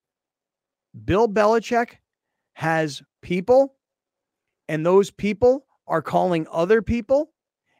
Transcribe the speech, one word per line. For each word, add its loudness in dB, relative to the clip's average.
Bill 2
Belichick -2
has -4
people, 0
and -4
those 4
people 0
are -2
calling -2
other 0
people, -2